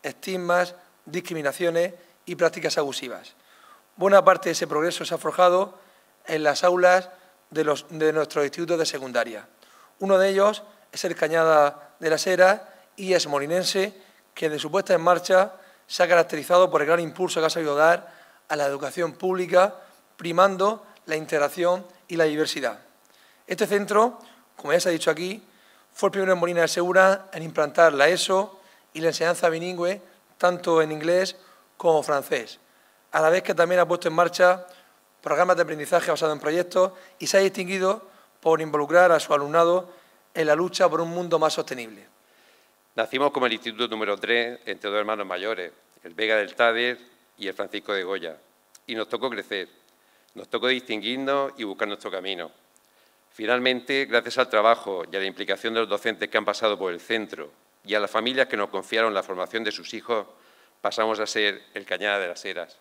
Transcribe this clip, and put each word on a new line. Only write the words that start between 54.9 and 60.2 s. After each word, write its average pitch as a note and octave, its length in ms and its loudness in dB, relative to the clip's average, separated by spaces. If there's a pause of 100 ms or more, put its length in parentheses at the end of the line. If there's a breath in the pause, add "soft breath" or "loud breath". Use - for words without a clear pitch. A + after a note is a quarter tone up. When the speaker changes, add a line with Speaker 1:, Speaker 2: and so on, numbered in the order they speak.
Speaker 2:
y - 60 -8
a G2 40 -2
la F#2+ 60 -4
implicación G2 460 -6
de A2+ 80 0
los G#2+ 80 -2
docentes G2+ 400 -4
que - 80 -4
han G#2 80 0
pasado G#2 340 -2
por F#2 140 -4
el E2+ 80 -10
centro G2+ 500 -8 (340)
y G2+ 100 -6
a G#2+ 60 0
las G2+ 100 -4
familias B2 360 -2
que A2 120 -6
nos G2+ 100 -4
confiaron A2 460 -2
la F#2+ 80 -2
formación G2 420 -8
de G#2+ 80 -6
sus F2+ 220 -16
hijos, G#2+ 320 -6 (560 soft breath)